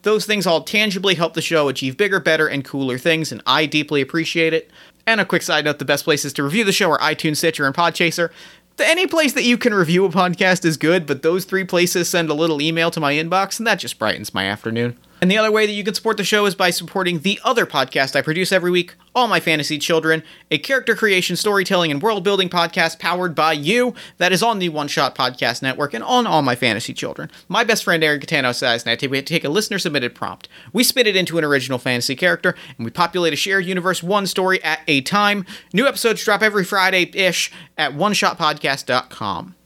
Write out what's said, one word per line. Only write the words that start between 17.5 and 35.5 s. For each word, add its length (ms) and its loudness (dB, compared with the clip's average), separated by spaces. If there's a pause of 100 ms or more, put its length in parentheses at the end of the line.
podcast 480 -2
I 80 2
produce 300 -2
every 180 2
week, 240 -2 (220)
All 100 4
My 140 2
Fantasy 360 0
Children, 460 0 (260)
a 100 0
character 360 0
creation, 400 2
storytelling, 560 0
and 100 -2
world-building 480 0
podcast 520 0
powered 340 -2
by 200 2
you 400 0 (240)
that 120 2
is 140 2
on 160 0
the 80 -2
One 180 -4
Shot 300 0
Podcast 440 -2
Network 320 -4
and 120 -8
on 200 2
All 180 2
My 120 2
Fantasy 400 -2
Children. 380 -8 (160)
My 160 0
best 180 0
friend 220 0
Aaron 160 0
Catano 340 0
says, 300 0
and 80 -2
I 20 2
take, 160 -4
we 100 -2
take 220 -4
a 60 -4
listener-submitted 640 -2
prompt. 340 -10 (240)
We 120 2
spit 240 2
it 80 0
into 200 0
an 80 2
original 340 0
fantasy 360 -2
character, 400 0 (220)
and 80 -8
we 80 -6
populate 400 0
a 40 -4
shared 300 0
universe 380 -2
one 240 0
story 340 0
at 240 -2
a 140 2
time. 440 0 (280)